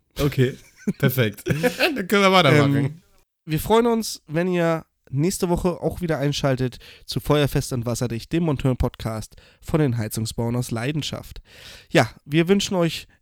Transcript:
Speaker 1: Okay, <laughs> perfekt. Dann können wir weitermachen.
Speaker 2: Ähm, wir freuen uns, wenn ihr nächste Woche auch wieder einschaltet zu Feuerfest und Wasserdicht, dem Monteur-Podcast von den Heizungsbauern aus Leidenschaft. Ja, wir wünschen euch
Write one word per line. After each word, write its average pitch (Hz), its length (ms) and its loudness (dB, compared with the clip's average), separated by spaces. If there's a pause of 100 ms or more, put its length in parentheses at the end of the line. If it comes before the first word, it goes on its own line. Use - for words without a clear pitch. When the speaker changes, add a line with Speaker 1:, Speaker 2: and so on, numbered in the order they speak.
(200)
Speaker 1:
Okay, 135 380 0 (200)
<laughs> - 200 -6
perfekt. 123 500 0
Dann 247 600 -2
können 202 160 2
wir 190 80 6
weitermachen. 147 440 6
Speaker 2:
Ähm, 143 260 -2 (440)
wir 156 140 -2
freuen 226 280 4
uns, 226 400 -4
wenn 165 200 -2
ihr 165 380 0 (260)
nächste 175 380 0
Woche 175 320 -2
auch 160 200 -4
wieder 160 160 -2
einschaltet 131 600 -2 (280)
zu - 140 -8
Feuerfest 143 540 0
und 117 120 -4
Wasserdicht, 117 460 -4
dem 170 120 0
Monteur-Podcast 127 920 -2 (260)
von - 180 0
den 127 180 2
Heizungsbauern 113 580 -4
aus 123 160 -4
Leidenschaft. 131 680 -6 (480)
Ja, 131 200 4 (160)
wir 160 220 2
wünschen 196 280 2
euch 170 300 -2 (160)